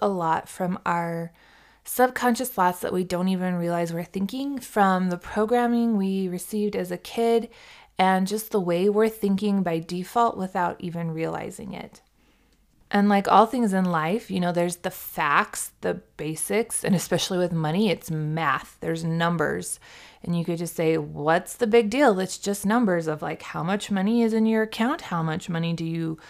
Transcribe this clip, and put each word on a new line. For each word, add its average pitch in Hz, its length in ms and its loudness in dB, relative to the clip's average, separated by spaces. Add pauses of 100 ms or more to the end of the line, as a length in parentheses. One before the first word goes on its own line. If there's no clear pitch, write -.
a 208 80 2
lot 170 400 0
from 185 360 -4
our 170 480 -4 (520)
subconscious 247 640 0
thoughts 180 320 0
that - 120 -4
we 185 120 0
don't 180 240 -2
even 185 260 0
realize 170 380 -2
we're 170 100 -4
thinking, 254 560 -4
from 185 520 2
the 175 60 -2
programming 233 800 2
we 190 300 0
received 202 480 -4
as 185 160 -4
a 180 80 -6
kid 233 500 0 (480)
and 190 300 4
just 214 240 -4
the 214 100 2
way 175 280 2
we're 214 200 4
thinking 202 540 0
by 170 160 0
default 180 580 -2
without 185 440 -4
even 165 320 -6
realizing 165 600 -6
it. - 300 -14 (880)
And 202 180 4
like 202 200 4
all 214 180 8
things 226 260 0
in 185 120 2
life, 175 460 -2
you 185 100 -2
know, 175 100 0
there's 175 260 0
the - 140 -8
facts, - 800 -2 (100)
the 180 120 -2 (220)
basics, 196 680 -4
and 175 120 2
especially 180 420 -2
with 175 140 0
money, 170 380 0
it's - 200 -4
math. 156 720 -2
There's 165 240 -4
numbers. 165 760 -2 (440)
And 175 140 -4
you 170 80 -2
could 170 140 -4
just 170 160 -6
say, 160 240 2
"What's 151 560 0
the 240 120 -2
big 214 240 6
deal?" 240 280 6
It's 185 200 -4
just 202 280 -4
numbers 190 400 2
of, 151 160 -4
like, 160 200 -6
how 160 200 -8
much 196 280 -2
money 208 320 2
is 220 100 2
in 220 140 2
your 220 160 2
account, 226 400 -2
how 170 200 -4
much 160 260 -4
money 170 240 -2
do 165 120 -4
you 165 340 -4 (120)